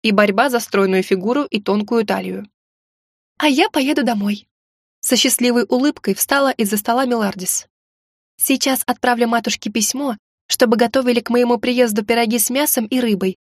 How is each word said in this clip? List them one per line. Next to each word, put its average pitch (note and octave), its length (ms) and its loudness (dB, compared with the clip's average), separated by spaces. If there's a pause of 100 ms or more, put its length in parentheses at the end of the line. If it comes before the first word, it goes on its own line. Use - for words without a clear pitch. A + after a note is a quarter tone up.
И A3 80 2
борьба G#3 380 2
за B3 100 0
стройную F#3+ 440 0
фигуру G3 420 0
и G#3 160 -4
тонкую G#3 460 -2
талию". F#3+ 420 -6 (880)
"А D4+ 100 0
я D4+ 200 2
поеду C#4+ 360 0
домой". G#3 440 -2 (520)
Со - 160 0
счастливой A#3+ 520 2
улыбкой B3+ 460 0
встала C#4 360 0
из-за G#3+ 280 -2
стола A#3+ 260 0
Милардис. G#3 640 -4 (680)
"Сейчас C4 500 -2
отправлю A#3+ 420 0
матушке A3+ 420 -4
письмо, A3+ 460 -4 (300)
чтобы A#3+ 300 2
готовили A#3+ 440 2
к - 100 -14
моему A#3+ 280 2
приезду A#3+ 460 0
пироги A#3 340 0
с - 100 0
мясом C4 380 -2
и B3+ 140 -2
рыбой F#3+ 400 0